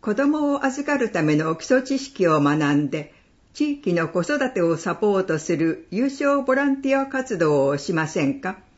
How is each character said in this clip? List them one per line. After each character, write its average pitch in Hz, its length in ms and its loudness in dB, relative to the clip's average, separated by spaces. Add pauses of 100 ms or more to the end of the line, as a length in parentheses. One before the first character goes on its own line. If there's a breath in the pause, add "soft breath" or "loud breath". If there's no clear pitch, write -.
子 208 140 -2
ど 269 140 2
も 294 260 0
を - 100 -4
預 269 200 -2
か 285 140 -2
る 226 120 0
た 170 120 -2
め 151 140 2
の 160 200 0
基 - 40 -16
礎 262 220 2
知 269 160 -2
識 - 280 -2
を 156 140 4
学 143 340 2
ん 147 160 2
で、 151 240 -8 (400 soft breath)
地 302 180 0
域 202 200 -2
の 165 160 0
子 175 140 -2
育 262 300 0
て 180 100 0
を 165 140 2
サ 170 180 -4
ポ 208 220 2
ー 190 80 2
ト 160 140 -2
す 165 180 -2
る 160 340 -2
有 226 160 0
償 285 360 0
ボ 262 120 2
ラ 277 120 2
ン 269 160 0
テ 269 80 0
ィ 269 100 2
ア 269 60 -2
活 254 320 -6
動 147 280 4
を 143 120 0
し 185 140 -4
ま 160 140 0
せ 151 180 -2
ん 135 160 -2
か？ 190 180 -8 (200)